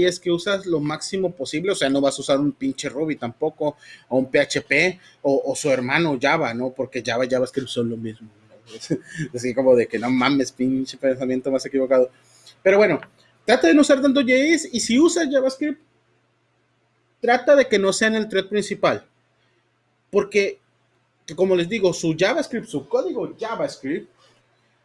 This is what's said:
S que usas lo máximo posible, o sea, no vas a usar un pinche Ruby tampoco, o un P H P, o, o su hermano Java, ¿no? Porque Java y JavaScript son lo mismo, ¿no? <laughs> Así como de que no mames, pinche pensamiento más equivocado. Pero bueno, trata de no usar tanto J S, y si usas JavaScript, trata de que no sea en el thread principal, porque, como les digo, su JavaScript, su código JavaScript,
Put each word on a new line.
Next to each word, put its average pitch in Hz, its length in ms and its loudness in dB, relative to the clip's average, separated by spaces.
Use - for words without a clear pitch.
S 175 120 -6
que 175 100 -4
usas 185 360 -2
lo 160 140 0
máximo 175 520 -4
posible, 160 400 -4
o - 20 0
sea, 147 140 -2
no 139 120 2
vas 139 180 0
a 139 40 -8
usar 139 180 0
un 143 120 0
pinche 135 360 -6
Ruby 147 280 -6
tampoco, 120 600 -6
o 127 100 0
un 131 120 -2
P 147 100 4
H 139 220 0
P, 175 360 0
o, 139 220 0
o 131 100 -4
su 147 160 -2
hermano 135 500 0
Java, 139 340 0
¿no? 123 160 -4
Porque 123 340 -8
Java 123 200 -2
y 127 60 -4
JavaScript 127 380 -2
son 120 220 -4
lo 113 60 -6
mismo, 110 320 -12
¿no? - 180 -20
<laughs> - 680 -8
Así 123 200 -4
como 131 220 6
de 117 100 4
que 113 120 -4
no 117 120 -2
mames, 131 400 2
pinche 131 460 -4
pensamiento 131 560 -2
más 131 140 -2
equivocado. 131 440 2
Pero 196 160 4
bueno, 202 220 4
trata 262 240 4
de 330 60 6
no 294 80 8
usar 269 180 4
tanto 277 220 2
J 247 120 2
S, 294 380 2
y 233 80 -2
si 233 180 0
usas 330 320 2
JavaScript, 269 500 -2
trata 247 340 4
de 269 140 6
que 208 100 2
no 190 140 2
sea 220 160 2
en 220 80 0
el 214 120 -2
thread 190 180 -2
principal, 196 580 -2
porque, 202 480 0
como 185 220 2
les 170 120 0
digo, 190 240 0
su 160 260 -2
JavaScript, 233 480 -2
su - 220 -8
código 247 500 -4
JavaScript, 208 720 -8